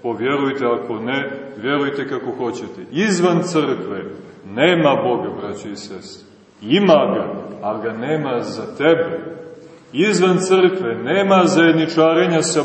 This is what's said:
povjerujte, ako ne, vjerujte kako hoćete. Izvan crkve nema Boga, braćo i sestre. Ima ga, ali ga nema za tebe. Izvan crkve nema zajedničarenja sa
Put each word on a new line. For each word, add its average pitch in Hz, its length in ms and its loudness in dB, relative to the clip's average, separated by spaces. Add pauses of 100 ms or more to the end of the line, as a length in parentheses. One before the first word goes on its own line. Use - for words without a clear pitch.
povjerujte, 131 640 -2
ako 120 340 -2
ne, 135 300 -4 (280)
vjerujte 139 500 -2
kako 131 240 -6
hoćete. 117 500 -8 (100)
Izvan 175 520 2
crkve 131 600 -4 (420)
nema 143 580 2
Boga, 113 260 -2 (120)
braćo 101 280 -10
i 101 60 -10
sestre. - 520 -16 (340)
Ima 143 520 4
ga, 95 200 -4 (280)
ali 104 220 -6
ga 113 80 -4
nema 131 480 -2
za 107 380 -8
tebe. 165 420 2 (720)
Izvan 180 440 2
crkve 185 580 2
nema 190 500 4
zajedničarenja 160 960 4
sa 151 240 0